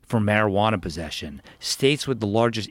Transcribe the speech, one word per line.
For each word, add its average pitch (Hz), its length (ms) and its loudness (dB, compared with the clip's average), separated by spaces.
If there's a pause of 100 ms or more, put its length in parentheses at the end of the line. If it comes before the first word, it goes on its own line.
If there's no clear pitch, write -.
for 117 180 0
marijuana 104 600 2
possession, 80 600 -10 (160)
states - 480 0
with 127 140 -2
the 107 80 0
largest 113 420 2